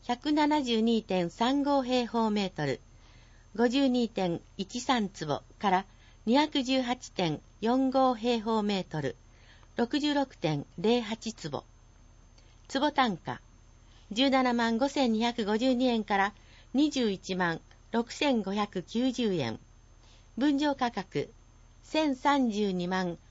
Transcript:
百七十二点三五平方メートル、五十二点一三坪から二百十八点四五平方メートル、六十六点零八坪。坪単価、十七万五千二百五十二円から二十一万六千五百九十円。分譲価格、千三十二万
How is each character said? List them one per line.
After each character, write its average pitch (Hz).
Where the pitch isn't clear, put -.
百 247
七 302
十 233
二 226
点 180
三 269
五 277
平 247
方 226
メ 208
ー 180
ト 151
ル、 139
五 233
十 269
二 247
点 180
一 202
三 233
坪 147
か 208
ら 190
二 226
百 302
十 262
八 247
点 160
四 254
五 254
平 226
方 220
メ 208
ー 180
ト 156
ル、 135
六 240
十 294
六 277
点 151
零 233
八 220
坪。 143
坪 285
単 233
価、 -
十 254
七 254
万 233
五 269
千 262
二 220
百 233
五 214
十 262
二 247
円 233
か 208
ら 196
二 294
十 233
一 185
万 175
六 226
千 262
五 196
百 202
九 247
十 226
円。 117
分 277
譲 285
価 247
格、 -
千 311
三 277
十 202
二 180
万 185